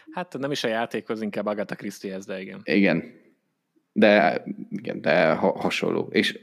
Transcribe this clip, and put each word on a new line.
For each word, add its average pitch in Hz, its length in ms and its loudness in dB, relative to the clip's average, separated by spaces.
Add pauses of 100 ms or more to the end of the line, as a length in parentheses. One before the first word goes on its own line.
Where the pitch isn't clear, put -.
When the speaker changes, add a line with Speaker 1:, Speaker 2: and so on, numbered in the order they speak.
(120)
Speaker 1:
Hát 180 280 -10
nem 139 120 -4
is 135 120 -4
a 127 40 0
játékhoz, 113 540 -4
inkább 104 240 -4
Agatha 104 300 -4
Christiehez, 98 500 -10
de 95 160 -10
igen. 98 220 -14
Speaker 2:
Igen. - 580 2 (760)
De, 104 480 6 (260)
igen, - 320 -8
de 80 320 4
ha-, - 260 0
hasonló. 85 520 -2
És - 320 0